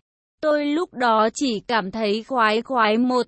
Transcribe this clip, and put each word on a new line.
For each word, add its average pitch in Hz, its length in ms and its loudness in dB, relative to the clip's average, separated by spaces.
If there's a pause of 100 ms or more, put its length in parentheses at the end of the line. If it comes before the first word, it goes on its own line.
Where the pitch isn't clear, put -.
(400)
Tôi 302 260 0
lúc 302 280 -2
đó 220 400 2
chỉ 240 340 -2
cảm 202 220 -2
thấy 214 380 -4
khoái 226 340 0
khoái 226 360 0
một 247 300 0